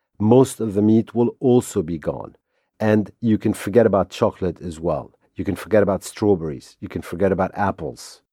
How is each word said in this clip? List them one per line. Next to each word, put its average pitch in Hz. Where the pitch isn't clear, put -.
Most 120
of 110
the 104
meat 110
will 117
also 123
be 80
gone. -
And 107
you 110
can 107
forget 113
about 95
chocolate 92
as 80
well. 80
You 95
can 92
forget 104
about 95
strawberries. 82
You -
can 85
forget 92
about 92
apples. 95